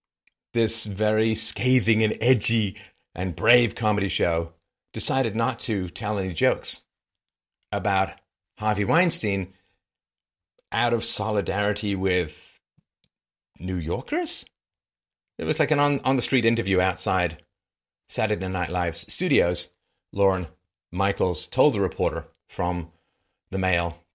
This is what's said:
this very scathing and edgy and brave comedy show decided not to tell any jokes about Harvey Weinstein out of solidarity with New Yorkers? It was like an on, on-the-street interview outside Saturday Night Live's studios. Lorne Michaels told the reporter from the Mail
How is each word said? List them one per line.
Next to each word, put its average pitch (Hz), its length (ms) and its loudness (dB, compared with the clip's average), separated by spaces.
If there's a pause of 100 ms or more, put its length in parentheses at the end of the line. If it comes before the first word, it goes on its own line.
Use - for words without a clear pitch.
(540)
this 113 320 2
very 107 500 0
scathing 110 680 2
and 107 180 0
edgy 113 540 0 (380)
and 90 220 -4
brave 120 400 2
comedy 104 340 0
show 85 440 -2 (400)
decided 123 420 -2
not 117 260 -2
to 95 280 -2
tell 107 280 -4
any 95 160 -2
jokes - 500 0 (880)
about 98 420 0 (440)
Harvey 107 280 0
Weinstein 104 680 0 (1160)
out 117 220 0
of 113 100 0
solidarity 104 920 2
with 92 680 -2 (1000)
New 92 160 -4
Yorkers? 101 680 -2 (920)
It - 60 -6
was 139 160 -2
like 151 120 2
an 147 80 2
on, 143 220 2
on-the-street 131 440 0
interview 110 340 2
outside 90 640 -2 (640)
Saturday 101 400 -2
Night 92 220 -4
Live's 87 420 -2
studios. 95 580 2 (420)
Lorne 95 360 2 (440)
Michaels 95 560 0
told 135 260 2
the 104 80 -2
reporter 85 460 -2 (200)
from 87 440 -4 (580)
the 98 80 -6
Mail 87 420 -2 (160)